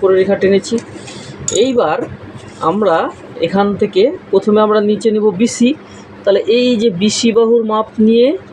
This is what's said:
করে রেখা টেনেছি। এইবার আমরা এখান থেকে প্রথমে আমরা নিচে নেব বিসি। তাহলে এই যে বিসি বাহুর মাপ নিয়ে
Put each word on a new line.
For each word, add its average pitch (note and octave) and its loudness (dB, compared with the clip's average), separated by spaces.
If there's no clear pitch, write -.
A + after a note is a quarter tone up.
করে F#3+ 2
রেখা G3 0
টেনেছি। G3 0
এইবার A3+ 0
আমরা F#3 0
এখান F#3+ 0
থেকে G3+ 0
প্রথমে G#3 2
আমরা G#3+ 2
নিচে G#3+ 0
নেব G#3+ 0
বিসি। A#3+ 2
তাহলে - 2
এই B3 2
যে A#3 2
বিসি G#3+ 0
বাহুর A#3 2
মাপ G#3+ -2
নিয়ে A#3 4